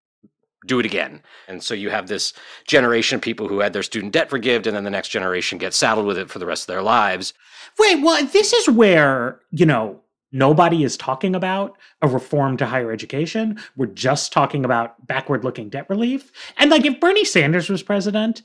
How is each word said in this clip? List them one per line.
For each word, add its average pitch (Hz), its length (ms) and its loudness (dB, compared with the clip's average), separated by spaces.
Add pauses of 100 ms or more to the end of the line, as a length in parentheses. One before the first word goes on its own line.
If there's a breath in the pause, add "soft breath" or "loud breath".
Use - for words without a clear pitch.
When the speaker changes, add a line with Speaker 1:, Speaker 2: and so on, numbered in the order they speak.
(680)
Speaker 1:
do 123 120 0
it 117 60 0
again. 73 360 -4 (260 soft breath)
And 92 160 -14
so - 100 -6
you 101 160 -6
have 95 180 -4
this 104 260 -6 (340 loud breath)
generation 120 480 2
of 120 60 -6
people 110 260 -6
who 101 120 -2
had 101 120 0
their 101 100 -4
student 101 300 -8
debt 160 180 0
forgived, 120 380 0
and 104 80 -2
then 101 80 -4
the 101 60 -6
next 98 180 -4
generation 92 500 -4
gets 90 200 -6
saddled 110 280 0
with 98 120 -2
it 92 120 -8
for - 100 -14
the 87 60 -8
rest 85 180 -6
of - 40 -12
their 92 140 -6
lives. 101 520 0 (460 loud breath)
Speaker 2:
Wait, 370 240 4
well, 302 220 2
this 415 260 2
is 466 160 2
where, 151 720 4 (120)
you 165 140 4
know, 110 360 0 (320)
nobody 156 500 4
is 123 120 -2
talking 185 400 -2
about 190 420 -4 (240 soft breath)
a 160 60 2
reform 135 500 0
to 135 80 -2
higher 117 260 -2
education. 165 680 -4 (160 loud breath)
We're 131 120 -2
just 131 440 -2
talking 139 320 0
about 120 440 -2
backward-looking 127 640 -4
debt 139 200 -10
relief. 240 420 -2 (260 loud breath)
And, 294 140 6
like, 302 140 6
if 269 140 0
Bernie 392 260 4
Sanders 165 440 2
was 196 140 -4
president, 208 600 -2